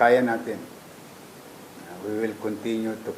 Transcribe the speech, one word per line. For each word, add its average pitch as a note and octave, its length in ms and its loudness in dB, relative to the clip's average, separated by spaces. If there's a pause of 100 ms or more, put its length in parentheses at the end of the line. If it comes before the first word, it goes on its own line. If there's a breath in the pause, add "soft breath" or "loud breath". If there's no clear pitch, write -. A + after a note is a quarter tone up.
kaya B2 240 8
natin, A2 320 -2 (1300)
uh, F2+ 120 -14 (120)
we G#2+ 160 0
will G#2 160 -2
continue A2 640 -2
to G2+ 140 -6